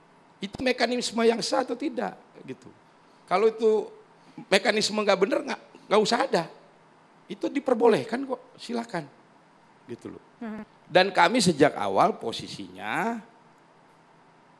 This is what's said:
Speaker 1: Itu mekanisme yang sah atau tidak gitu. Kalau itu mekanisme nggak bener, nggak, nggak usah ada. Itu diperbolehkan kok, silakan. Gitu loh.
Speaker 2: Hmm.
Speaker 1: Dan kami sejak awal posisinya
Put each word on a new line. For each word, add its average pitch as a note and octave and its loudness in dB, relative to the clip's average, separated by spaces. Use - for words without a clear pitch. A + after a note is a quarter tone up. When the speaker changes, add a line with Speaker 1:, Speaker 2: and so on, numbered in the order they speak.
Speaker 1:
Itu G3+ -12
mekanisme B3 -2
yang A3+ 4
sah C4 -2
atau A#3+ -6
tidak A#3+ -6
gitu. - -16
Kalau F#3+ 2
itu A3 2
mekanisme G#3 2
nggak G3 2
bener, B3+ 0
nggak, A3+ -8
nggak G#3+ 4
usah G#3+ 0
ada. G3+ 0
Itu G3+ -10
diperbolehkan A#3+ 2
kok, - -12
silakan. A3+ -8
Gitu G2 -14
loh. - -20
Speaker 2:
Hmm. G#3+ -12
Speaker 1:
Dan F#3 4
kami F#3 4
sejak D#3 4
awal G#2 2
posisinya A2 -8